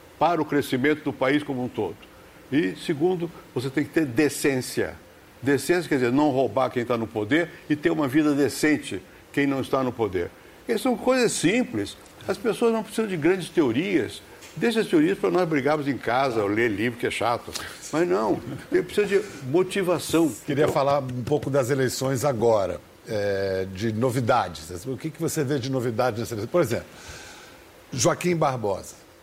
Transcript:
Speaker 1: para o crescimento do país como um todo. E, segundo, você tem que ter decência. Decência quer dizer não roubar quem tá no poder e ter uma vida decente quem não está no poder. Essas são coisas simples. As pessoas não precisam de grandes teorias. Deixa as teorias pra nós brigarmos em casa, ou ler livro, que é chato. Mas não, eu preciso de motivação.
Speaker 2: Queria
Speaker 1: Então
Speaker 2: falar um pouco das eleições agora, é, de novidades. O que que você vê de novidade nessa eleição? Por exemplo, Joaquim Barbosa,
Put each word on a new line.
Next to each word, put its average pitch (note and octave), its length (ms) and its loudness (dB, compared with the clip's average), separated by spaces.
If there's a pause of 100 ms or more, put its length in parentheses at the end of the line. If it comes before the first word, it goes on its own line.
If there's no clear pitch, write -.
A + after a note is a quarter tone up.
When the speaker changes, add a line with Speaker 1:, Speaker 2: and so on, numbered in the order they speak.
(160)
Speaker 1:
para E3 240 2
o D3 40 2
crescimento D3 580 0
do C#3 100 -2
país C#3+ 300 2
como B2+ 220 -4
um A#2+ 40 -4
todo. F#2+ 280 -4 (560)
E, E3 240 0
segundo, E3+ 520 -2 (240)
você C3+ 160 -4
tem D3 160 -2
que - 60 -16
ter D#3+ 160 0
decência. B2+ 880 0 (480)
Decência C#3+ 460 2
quer D3+ 80 2
dizer B2 160 2
não D3 180 4
roubar B2+ 400 0
quem A#2+ 140 -2
tá B2 120 0
no A2+ 100 -2
poder B2 440 0 (180)
e D3+ 60 2
ter D3+ 160 0
uma D#3 160 0
vida D3+ 280 4
decente C#3 680 0 (300)
quem C#3 140 2
não C#3 140 0
está C3 220 0
no B2 100 -2
poder. F#2 380 -2 (380)
Essas G#3+ 140 0
são B3 140 0
coisas B3 360 2
simples. E3 640 0 (300)
As F#3+ 120 -2
pessoas A3+ 340 2
não A3 100 0
precisam A3 240 -4
de F#3 120 -4
grandes E3+ 320 2
teorias. C#3 720 0 (340)
Deixa A3+ 240 2
as E3+ 60 0
teorias E3+ 320 4
pra F#3+ 120 0
nós F3 160 2
brigarmos D3 400 0
em B2 120 -2
casa, A#2+ 440 2
ou G2 60 2
ler A2+ 220 2
livro, A#2 280 -2
que - 80 -2
é G#2+ 40 2
chato. A2 420 -2 (400)
Mas E3+ 160 2
não, G3 320 0 (320)
eu F3+ 120 4
preciso G3+ 240 -2
de G3 120 2 (280)
motivação. E3+ 840 2 (140)
Speaker 2:
Queria D3 180 2
Speaker 1:
Então - 80 2
Speaker 2:
falar C#3+ 280 2
um B2 240 -6
pouco C#3+ 260 -2
das C3+ 180 2
eleições C3 560 0
agora, A2 560 2 (260)
é, G2 680 -2
de A2 180 -2
novidades. A2 960 0
O C3+ 100 -6
que E3 140 -8
que D3+ 100 -12
você E3 240 -2
vê C#3+ 140 -2
de B2+ 120 -4
novidade A#2+ 500 0
nessa A2 120 -6
eleição? G#2+ 180 -6
Por F3 120 2
exemplo, G#2+ 240 -2 (1040)
Joaquim E3 420 0
Barbosa, B2+ 600 -2 (280)